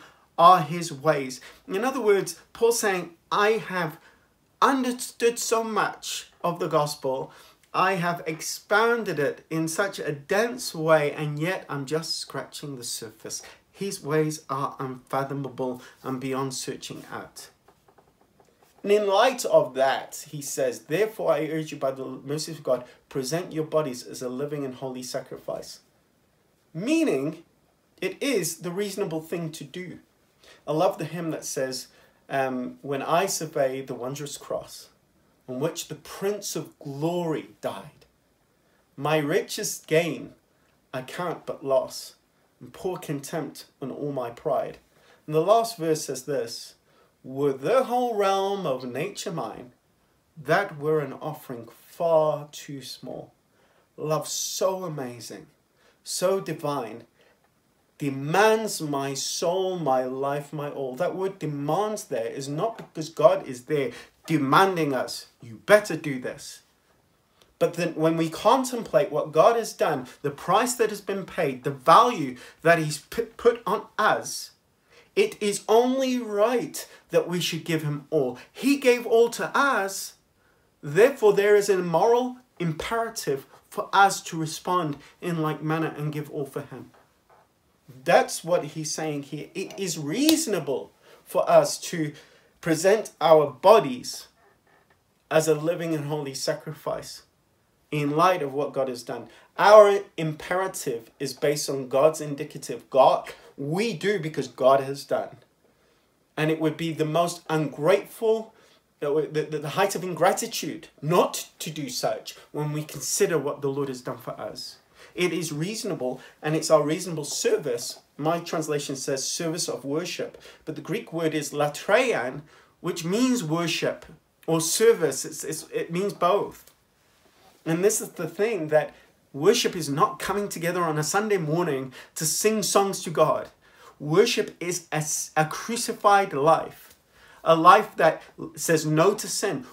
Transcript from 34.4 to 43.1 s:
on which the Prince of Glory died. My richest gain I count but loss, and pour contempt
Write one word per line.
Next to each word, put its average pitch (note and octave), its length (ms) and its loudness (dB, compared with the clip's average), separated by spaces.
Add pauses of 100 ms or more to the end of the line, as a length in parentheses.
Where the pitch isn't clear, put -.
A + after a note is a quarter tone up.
on B2+ 120 -8
which D#3+ 280 -4
the D#3 80 -12
Prince - 600 -6
of D#3 240 -10
Glory D#3 680 -4 (120)
died. C3+ 440 -10 (920)
My D3 220 0
richest - 720 -4
gain D#3 460 0 (600)
I B2+ 80 -6
count E3+ 440 -8
but - 200 -10
loss, - 500 -2 (440)
and B2+ 120 -20
pour F3+ 260 -6
contempt C#3+ 680 -8 (160)